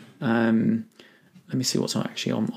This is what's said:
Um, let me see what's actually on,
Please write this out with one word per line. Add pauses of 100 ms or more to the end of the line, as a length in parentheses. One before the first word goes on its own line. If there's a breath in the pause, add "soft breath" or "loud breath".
(200)
Um, (640 soft breath)
let
me
see
what's
actually
on,